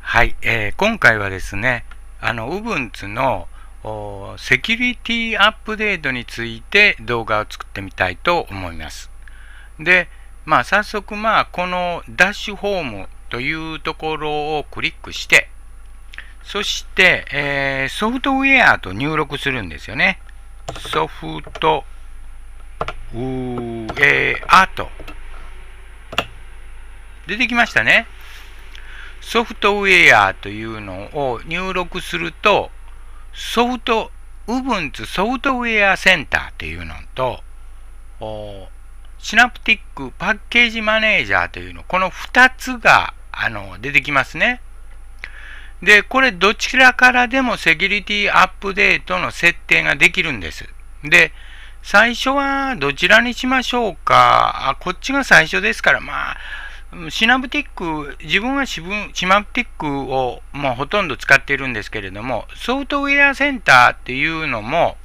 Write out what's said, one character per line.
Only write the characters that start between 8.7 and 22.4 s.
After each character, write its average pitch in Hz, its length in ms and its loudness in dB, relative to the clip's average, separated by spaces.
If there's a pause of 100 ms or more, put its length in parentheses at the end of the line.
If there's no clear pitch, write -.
い 82 60 -10
ま 78 140 -10
す。 - 180 -14 (680)
で、 175 280 4 (380)
ま 151 140 6
あ、 120 40 2
早 202 200 2
速、 208 320 -6
ま 208 240 2
あ、 131 60 2
こ 180 200 -4
の 180 460 -4
ダ 175 180 4
ッ 208 40 -4
シ - 180 -8
ュ 196 40 -6
ホ 196 260 -2
ー - 20 -4
ム 104 260 -8 (200)
と 120 120 -4
い 160 340 -4
う 151 40 -10
と 160 160 -4
こ 156 200 -4
ろ 151 140 -4 (300)
を - 100 -8
ク - 140 -8
リ 160 80 0
ッ - 100 -18
ク - 120 -12
し - 140 -8
て、 - 220 4 (920)
そ - 180 -4
し - 240 -4
て、 175 460 4
え 139 580 -2
ー、 - 20 -8
ソ 220 200 -2
フ 254 100 -2
ト 277 120 2
ウ 269 80 2
ェ 262 300 6
ア 104 60 4
と 90 160 -6
入 147 240 -2
力 143 220 -4
す 143 100 -2
る 127 140 -2
ん 90 40 -8
で 73 120 -12
す - 100 -14
よ 101 60 -8
ね。 180 240 2 (720)
ソ 156 160 0
フ 156 340 -10 (180)
ト 156 260 2 (1300)